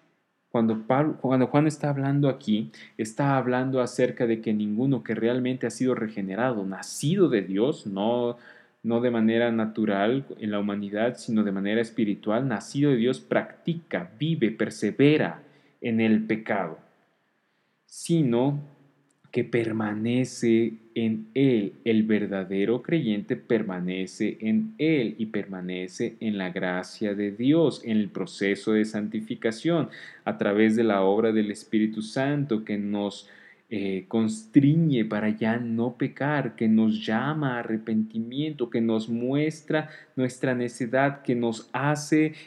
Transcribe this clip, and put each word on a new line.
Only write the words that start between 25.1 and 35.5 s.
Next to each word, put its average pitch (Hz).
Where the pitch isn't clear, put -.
y 110
permanece 92
en 107
la 92
gracia 92
de 101
Dios, 135
en 113
el 104
proceso 98
de 107
santificación, 110
a 110
través 110
de 117
la 101
obra 107
del 107
Espíritu 107
Santo 135
que 104
nos, 101
eh, 98
constriñe 135
para 107
ya 113